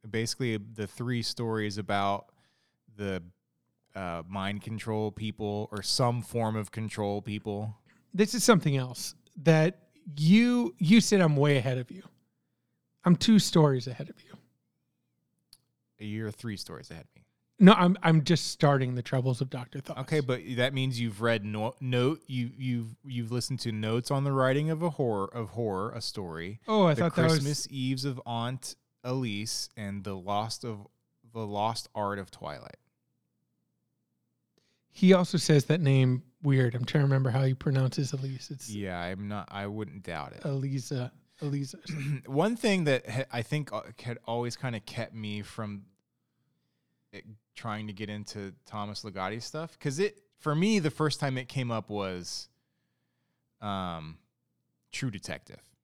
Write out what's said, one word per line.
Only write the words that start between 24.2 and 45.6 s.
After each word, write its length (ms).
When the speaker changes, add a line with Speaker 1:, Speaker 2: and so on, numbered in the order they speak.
Speaker 1:
the 80
writing 380
of 120
a 80
horror, 420
of 180
horror, 440
a 80
story. 640
Speaker 2:
Oh, 180
I 100
Speaker 1:
The 80
Speaker 2:
thought 140
that 60
was 120
Speaker 1:
Christmas 360
Eves 340
of 220
Aunt 480
Elise 720
and 260
the 140
Lost 480
of, 220
the 140
Lost 480
Art 240
of 140
Twilight. 440
Speaker 2:
He 220
also 260
says 280
that 140
name 420
weird. 320
I'm 100
trying 180
to 40
remember 240
how 140
he 100
pronounces 580
Elise. 380
It's 200
Speaker 1:
Yeah, 300
I'm 280
not, 220
I 160
wouldn't 380
doubt 280
it. 120
Speaker 2:
Elisa. 680
Elisa. 380
Speaker 1:
<clears throat> 240
One 300
thing 280
that 240
ha-, 240
I 100
think, 300
uh, 100
had 220
always 320
kinda 240
kept 340
me 280
from 400